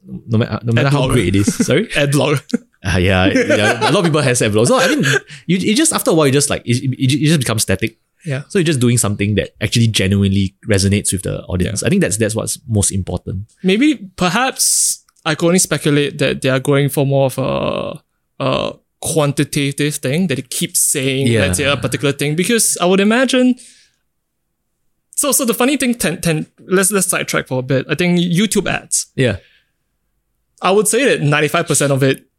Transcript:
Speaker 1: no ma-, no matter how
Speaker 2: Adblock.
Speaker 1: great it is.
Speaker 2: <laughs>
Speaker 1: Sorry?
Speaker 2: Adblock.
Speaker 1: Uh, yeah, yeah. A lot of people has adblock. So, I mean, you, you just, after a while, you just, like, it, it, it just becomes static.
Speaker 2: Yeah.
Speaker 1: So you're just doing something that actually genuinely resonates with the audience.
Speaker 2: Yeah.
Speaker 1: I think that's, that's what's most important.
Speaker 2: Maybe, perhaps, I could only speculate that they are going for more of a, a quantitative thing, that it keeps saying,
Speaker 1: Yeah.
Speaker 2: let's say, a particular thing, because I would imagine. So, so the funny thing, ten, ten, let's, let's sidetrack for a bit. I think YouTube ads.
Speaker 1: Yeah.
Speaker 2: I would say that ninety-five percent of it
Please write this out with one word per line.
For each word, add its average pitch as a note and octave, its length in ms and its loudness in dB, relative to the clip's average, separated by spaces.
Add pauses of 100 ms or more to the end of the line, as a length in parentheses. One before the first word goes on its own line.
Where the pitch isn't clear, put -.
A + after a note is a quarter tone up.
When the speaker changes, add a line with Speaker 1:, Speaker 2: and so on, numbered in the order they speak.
Speaker 1:
no A#2 320 -4
ma-, A2+ 260 0
no A#2 100 -2
matter C#3 160 2
how C#3 180 0
Speaker 2:
Adblock. C3+ 60 -2
Speaker 1:
great A2 220 2
it - 0 -
is. G2+ 200 2
Speaker 2:
<laughs> G#3 100 -2
Speaker 1:
Sorry? E3 220 0
Speaker 2:
Adblock. D3 540 0 (420)
Speaker 1:
Uh, F2+ 140 0
yeah, F#2 300 4
yeah. - 640 2
A - 20 2
lot - 80 2
of F3 60 0
people D#3 160 2
has B2+ 200 0
adblock. A2 260 2
So, B3+ 120 4
I C4 80 2
mean, C#4 160 0 (420)
you, F3 120 2
you G#3 180 0
just, D#4+ 160 2
after F3 200 0
a - 20 4
while, D#3 140 4
you B2+ 60 2
just, C#3 160 2
like, - 160 -6
it, A#2+ 180 0
it, C3 300 0
it D#3 140 0
just D#3+ 120 4
becomes A2 240 -2
static. - 360 -2 (260)
Speaker 2:
Yeah. C3+ 240 -6
Speaker 1:
So - 100 -2
you're E3 60 2
just D3+ 140 0
doing A#2+ 180 4
something G2+ 380 0
that - 260 -2
actually A2+ 260 2
genuinely G2 680 2 (100)
resonates G2 460 0
with F#2+ 120 -4
the G2 200 -6
audience. - 380 -6
Speaker 2:
Yeah. - 60 -4
Speaker 1:
I - 20 0
think F#3 120 2
that's, G#2 160 0
that's A2 180 -2
what's A2 220 -4 (100)
most G#2+ 240 0
important. F#2 600 -6 (120)
Speaker 2:
Maybe, A#3 320 2 (200)
perhaps, - 920 -2 (200)
I D#3 100 0
could E3+ 120 0
only F3+ 120 4
speculate D3 600 0
that C3+ 220 -2
they C3 80 0
are C3 100 2
going C#3+ 300 2
for C#3 160 0
more C#3 220 2
of B2 100 -4
a, - 640 -4 (380)
a C3+ 340 -2 (280)
quantitative C#3+ 920 -2
thing, D#3+ 320 -2
that C#3+ 120 -2
it - 100 -14
keeps - 300 -6
saying, C3+ 480 0
Speaker 1:
Yeah. A2+ 140 4
Speaker 2:
let's F#2 160 0
say, C#3+ 80 -2
a C#3+ 120 2
particular C3+ 360 -2
thing, D3 220 -2
because G#3 440 0
I F3 60 0
would F#3+ 160 4
imagine. B3+ 540 2 (1600)
So, C4+ 220 -2
so C#4+ 100 0
the A3 100 0
funny C4 220 0
thing, B3 200 -2
ten, F3+ 260 -4
ten, E3 260 -2 (120)
let's, F#3 320 0
let's F#3+ 160 0
sidetrack D3+ 400 -4
for C3 120 -4
a B2+ 40 -6
bit. D3+ 260 -2
I D#3 60 -2
think F3 240 2
YouTube F3 520 0
ads. - 440 -6
Speaker 1:
Yeah. A#2 220 0 (1200)
Speaker 2:
I F#3 100 0
would G3+ 180 2
say B3+ 160 2
that F3 200 2
ninety-five D3 420 0
percent C#3+ 260 0
of C3+ 100 2
it C3+ 220 0 (140)